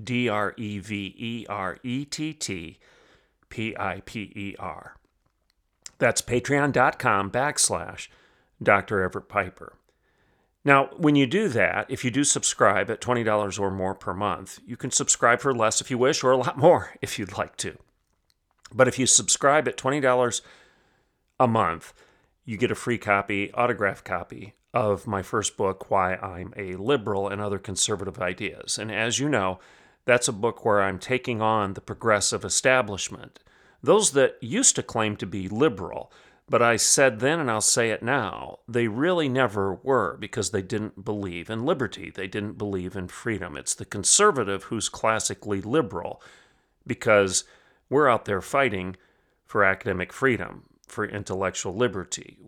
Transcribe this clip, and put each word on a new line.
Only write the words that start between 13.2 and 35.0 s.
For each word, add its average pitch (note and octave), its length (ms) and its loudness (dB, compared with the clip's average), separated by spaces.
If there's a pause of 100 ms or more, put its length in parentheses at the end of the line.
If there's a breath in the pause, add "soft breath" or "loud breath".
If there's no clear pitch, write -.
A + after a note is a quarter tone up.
dollars G#2 360 0
or G2 120 -2
more F#2+ 240 -4
per F#2+ 200 -8
month, F#2+ 500 -4
you A#2+ 140 -12
can C3 120 -8
subscribe A#2+ 500 4
for C#3 140 0
less A2 280 2
if - 80 -12
you B2+ 80 0
wish, C3+ 260 4
or C3 60 4
a C3 80 6
lot B2+ 180 -2
more C#3 400 6
<laughs> - 60 -12
if - 160 -6
you'd G2 180 -8
like - 220 -6
to. - 180 -8 (960)
But B2 160 6
if A#2+ 100 0
you C3 80 2
subscribe C#3 600 4
at A2+ 80 -4
twenty C#3 240 -2
dollars B2+ 400 2 (1000 soft breath)
a B2+ 80 6
month, F#2+ 460 0 (540 soft breath)
you A2 100 -6
get G#2+ 140 2
a A2 40 -2
free A#2+ 220 -2
copy, G2+ 560 0
autographed G#2+ 540 -2
copy, G#2 480 -10 (180)
of G#2 340 0
my G2+ 140 -2
first G2+ 380 -4
book, F#2+ 320 -2
Why F#2 260 2
I'm F#2 400 -12
a F#2 200 -8
Liberal G2+ 520 -2
and G2+ 140 -4
Other G2+ 160 -4
Conservative F#2+ 600 -4
Ideas. F#2 600 -6
And G#2+ 120 -8
as A2 280 0
you C#3 100 0
know, F#2+ 320 0 (460 soft breath)
that's A#2+ 220 4
a C3 40 -2
book A2 320 -4
where G#2 160 4
I'm F#2+ 180 0
taking B2+ 440 -2
on G#2+ 320 2
the - 80 -12
progressive G#2+ 600 0
establishment. A2+ 960 0 (440 soft breath)
Those F#3+ 300 6
that C3 280 4
used D3 360 2
to B2 60 -2
claim G#2+ 340 -2